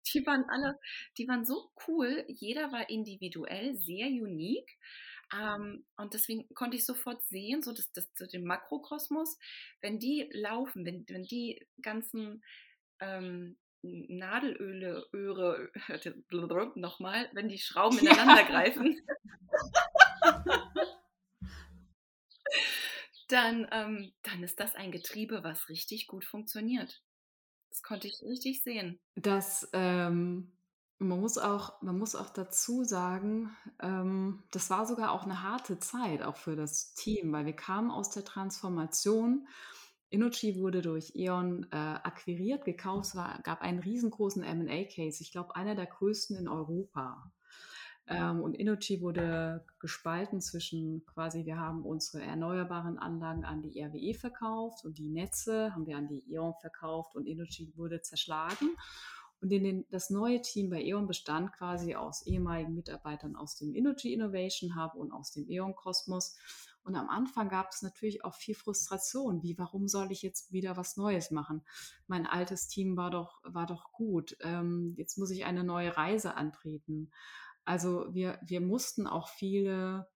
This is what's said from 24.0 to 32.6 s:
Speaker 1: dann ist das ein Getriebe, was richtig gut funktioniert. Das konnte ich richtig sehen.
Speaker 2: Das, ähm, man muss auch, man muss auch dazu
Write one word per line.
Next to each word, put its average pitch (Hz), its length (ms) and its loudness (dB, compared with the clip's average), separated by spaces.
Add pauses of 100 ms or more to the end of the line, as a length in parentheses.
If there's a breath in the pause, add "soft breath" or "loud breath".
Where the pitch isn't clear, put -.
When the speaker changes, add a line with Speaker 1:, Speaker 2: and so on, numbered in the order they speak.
Speaker 1:
dann 190 200 -6
ist 180 160 -6
das 208 160 -2
ein 190 160 -6
Getriebe, 214 540 -4
was 160 240 -6
richtig 185 380 -6
gut 190 180 -10
funktioniert. 220 800 -4 (680)
Das - 120 -8
konnte 202 260 -6
ich - 140 -10
richtig 254 400 -4
sehen. 202 360 -4 (160)
Speaker 2:
Das, 196 580 0
ähm, 180 800 2 (460)
man 180 220 2
muss 220 180 2
auch, 202 440 0
man 185 160 0
muss 214 180 0
auch 196 140 -6
dazu 220 520 0